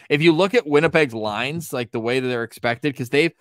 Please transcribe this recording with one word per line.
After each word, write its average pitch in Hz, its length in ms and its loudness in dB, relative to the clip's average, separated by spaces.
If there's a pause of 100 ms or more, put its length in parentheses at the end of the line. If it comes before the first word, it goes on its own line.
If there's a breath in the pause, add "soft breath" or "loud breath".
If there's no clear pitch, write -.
if 147 120 0
you 165 120 6
look 185 200 0
at 247 140 2
Winnipeg's 151 460 2
lines, 113 600 -6
like, 123 180 -6
the 120 80 -4
way 120 200 0
that 127 80 -4
they're 120 160 -4
expected, 120 520 -4
'cause 123 140 -8
they've, 160 320 2